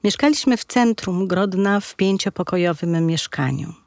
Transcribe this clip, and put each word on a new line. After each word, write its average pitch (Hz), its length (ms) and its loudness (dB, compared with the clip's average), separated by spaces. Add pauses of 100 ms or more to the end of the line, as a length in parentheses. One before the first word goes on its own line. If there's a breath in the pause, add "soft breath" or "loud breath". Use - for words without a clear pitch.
Mieszkaliśmy 262 520 2
w - 80 -8
centrum 196 640 0
Grodna 196 520 2
w - 160 -12
pięciopokojowym 175 1080 0
mieszkaniu. 151 680 -4 (120)